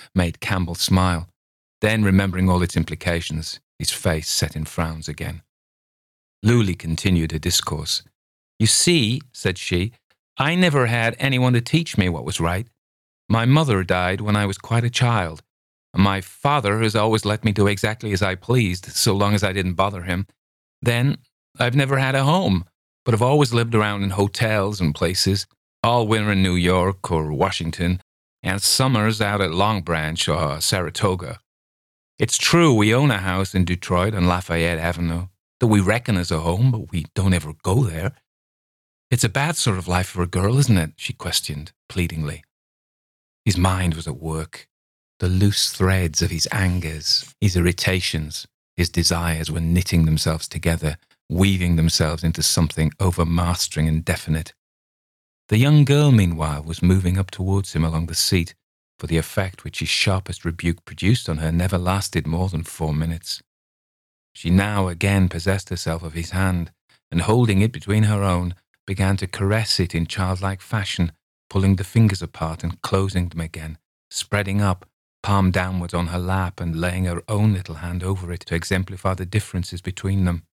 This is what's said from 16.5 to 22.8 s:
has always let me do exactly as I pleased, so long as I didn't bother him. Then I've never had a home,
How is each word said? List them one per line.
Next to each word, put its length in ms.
has 140
always 300
let 180
me 80
do 140
exactly 480
as 80
I 140
pleased, 560
so 240
long 180
as 100
I 100
didn't 220
bother 280
him. 240
Then 360
I've 160
never 220
had 180
a 80
home, 420